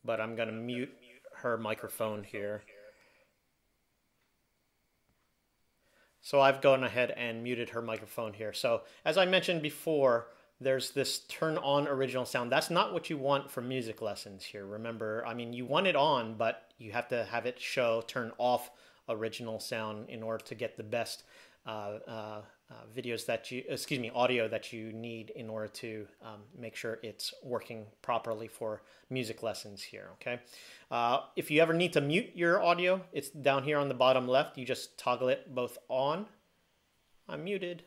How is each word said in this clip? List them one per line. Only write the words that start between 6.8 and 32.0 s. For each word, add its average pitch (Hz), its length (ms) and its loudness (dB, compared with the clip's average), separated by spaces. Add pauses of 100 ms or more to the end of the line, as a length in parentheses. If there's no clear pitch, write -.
ahead 120 320 2
and 117 260 -4
muted 120 280 -2
her 117 120 -6
microphone 110 500 -6
here. 104 200 -6
So 117 300 0 (220)
as 160 140 4
I 180 80 8
mentioned 180 360 2
before, 143 680 2 (320)
there's 131 300 0
this - 300 -2
turn - 380 -2
on 143 300 4
original 127 360 0
sound. 120 260 -2
That's 156 200 4
not 196 220 2
what 170 180 -4
you 160 60 -4
want 139 340 2
for - 100 -6
music 120 400 -4
lessons 101 440 -6
here. 101 200 -10
Remember, 110 600 -6
I 113 80 -6
mean, 120 180 -6
you 123 140 -6
want 165 220 4
it 160 80 4
on, 127 400 4
but 113 420 0
you 110 140 -12
have 120 160 -2
to 117 160 0
have 117 220 -2
it 123 140 -4
show 117 460 2
turn 117 320 -6
off 123 320 4 (380)
original 113 500 -4
sound 110 500 -6
in 117 140 -10
order 110 220 -4
to - 100 -10
get 110 220 -6
the 113 80 -10
best, 110 400 -4 (420)
uh, 107 400 -6
uh, 107 360 -10 (280)
uh, 131 40 -18 (220)
videos 120 300 -4
that 117 240 -2
you, 131 180 -6
excuse 147 300 -4
me, 117 160 -4
audio 123 320 4
that 107 260 -4
you 110 200 -10
need 113 380 -10
in 113 200 -10
order 110 160 -6
to, 110 400 -10 (160)
um, 107 180 -14 (160)
make 117 200 -12
sure 113 260 -6
it's - 400 -8
working 113 420 -6 (160)
properly 113 460 -2
for 107 360 -6 (280)
music 123 320 -4
lessons 104 400 -6
here, 101 320 -14
okay? 123 260 -6 (500)
Uh, 120 300 2 (140)
if 151 160 -4
you 151 100 6
ever 160 140 6
need 170 180 2
to 160 80 4